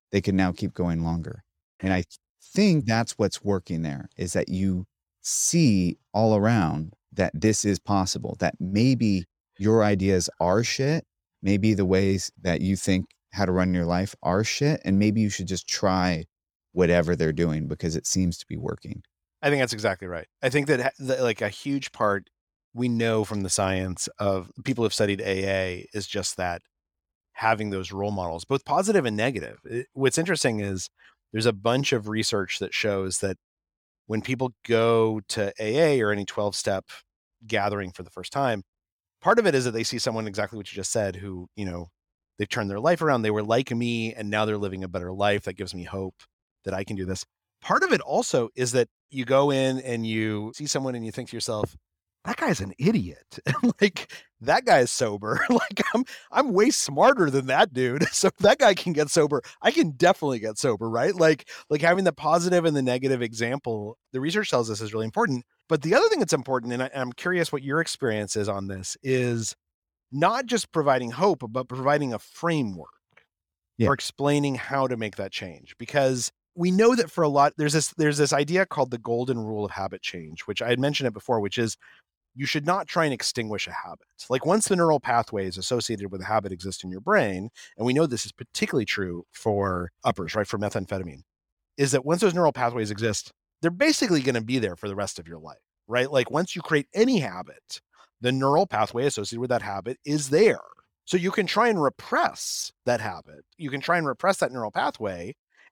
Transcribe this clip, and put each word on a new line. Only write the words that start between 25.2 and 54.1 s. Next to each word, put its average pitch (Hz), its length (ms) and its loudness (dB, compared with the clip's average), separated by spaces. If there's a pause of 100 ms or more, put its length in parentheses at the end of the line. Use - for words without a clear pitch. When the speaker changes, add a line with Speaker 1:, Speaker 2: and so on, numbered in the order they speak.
Speaker 2:
A 95 240 -2
A 95 480 -2
is 101 140 -8
just - 320 -6
that 87 240 -4 (720)
having 107 380 0
those 95 220 -6
role 101 180 -4
models, 87 340 -6
both 135 200 -2
positive 190 400 2
and 107 120 -2
negative. 104 480 -4
It, 120 280 -8
what's 135 260 0
interesting 151 420 0
is 98 280 -4 (440)
there's 110 140 0
a 120 60 4
bunch 117 400 0
of 107 160 -2
research 107 520 -2
that 95 140 -6
shows 98 440 -2
that 95 180 -4 (720)
when 107 160 -4
people 127 320 -4 (100)
go 113 640 4
to 101 300 -4
A 135 400 2
A - 40 2
or 104 80 2
any 101 140 -2
twelve-step 101 600 -4 (640)
gathering 101 440 -2
for 92 120 -18
the 87 80 -18
first - 220 -14
time, 123 300 0 (580)
part 226 180 4
of 220 80 2
it 165 80 4
is 131 100 2
that 123 80 0
they 113 120 -2
see 123 140 -4
someone 110 280 -2
exactly 104 300 -6
what 104 140 -12
you - 60 -14
just 98 160 -6
said, 98 240 0
who, 92 400 -12
you 104 80 -8
know, 87 240 -8 (500)
they've 104 100 -2
turned 104 220 -2
their 98 100 -4
life 160 220 2
around. 135 200 4
They 110 80 2
were 107 120 0
like 117 280 2
me, 117 440 -2
and 107 160 -8
now 107 140 2
they're 107 140 -2
living 95 260 -6
a 92 40 -10
better 90 240 -8
life. 101 320 0
That 95 100 -6
gives 92 200 -10
me 90 100 -10
hope 95 380 -10 (420)
that 95 100 -4
I 95 100 -4
can 104 120 -6
do 95 80 -6
this. 92 200 -6 (360)
Part - 220 0
of 370 100 2
it 180 80 2
also 139 540 0
is 123 180 -2
that 120 160 4 (220)
you 131 140 -6
go 135 260 4
in 131 300 0
and 117 260 -4
you 110 480 -2
see 147 120 -10
someone 135 280 -2
and 117 100 -8
you 110 80 -8
think 123 180 -10
to 117 60 -12
yourself, 107 400 -4 (480)
"That 202 120 -6
guy's 226 240 0
an 95 180 -8
idiot." 131 640 -2
<laughs> - 40 -8
And, 233 340 0
like, - 320 0 (280)